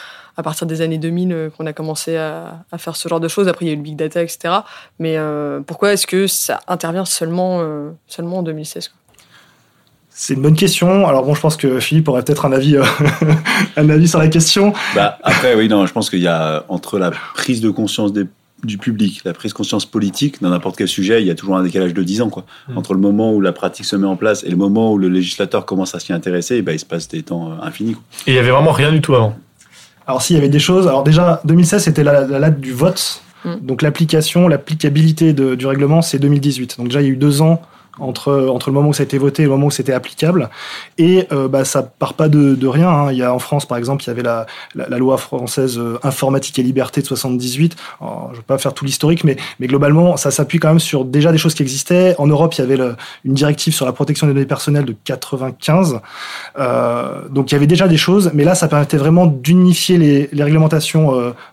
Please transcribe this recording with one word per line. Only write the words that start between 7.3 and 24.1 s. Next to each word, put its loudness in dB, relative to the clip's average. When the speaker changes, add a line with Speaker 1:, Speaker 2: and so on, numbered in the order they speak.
Speaker 1:
euh, -8
seulement -8
en -4
deux -6
mille -12
seize, -14
quoi ? -20
Speaker 2:
C'est -6
une -2
bonne 4
question. 2
Alors 2
bon, 0
je -2
pense 0
que 0
Philippe 0
aurait 0
peut-être 0
un 0
avis, 4
euh, 4
<laughs> 0
un 4
avis 6
sur 2
la 4
question. 2
Speaker 3:
Bah, 0
après, 2
oui, 4
non, 4
je -4
pense -4
qu'il -2
y 2
a, -2
entre -4
la 0
prise -6
de 0
conscience -2
des, -2
du -6
public, -2
la -6
prise -10
de -20
conscience -4
politique -4
dans 0
n'importe -4
quel -2
sujet, 0
il 0
y 0
a -2
toujours -4
un 0
décalage -2
de -2
dix -2
ans, -2
quoi. -12
Speaker 4:
Mm. -10
Speaker 3:
Entre -4
le 0
moment 2
où 2
la 0
pratique -6
se -4
met 0
en -2